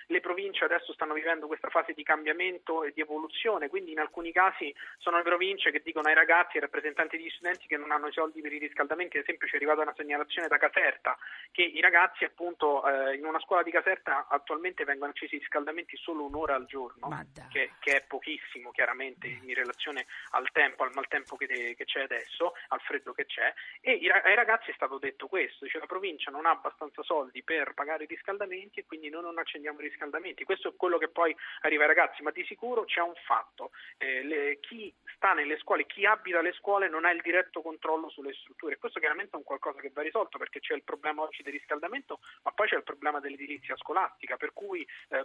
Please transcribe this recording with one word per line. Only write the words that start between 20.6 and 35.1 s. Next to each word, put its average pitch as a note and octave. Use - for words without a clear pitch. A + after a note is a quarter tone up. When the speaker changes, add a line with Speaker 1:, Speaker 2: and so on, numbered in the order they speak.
Speaker 1:
al B2+
maltempo C#3
che, B2
che -
c'è -
adesso, C3+
al B2+
freddo C3+
che -
c'è, B2
e B3+
i -
ra-, F#3
ai F#3+
ragazzi A3+
è -
stato C3+
detto C3+
questo, D#3+
dice: D3
"La D3+
provincia F3
non D3+
ha E3
abbastanza D3+
soldi C3
per D#3
pagare D3+
i -
riscaldamenti G3
e G3
quindi D#3
noi E3
non E3+
accendiamo D3
i D3
riscaldamenti." D#3
Questo -
è -
quello F3
che D#3+
poi E3+
arriva D3+
ai D3+
ragazzi, D#3
ma D#3
di F3
sicuro A3+
c'è -
un E3+
fatto, A#2+
eh, C3
le, C#3+
chi A3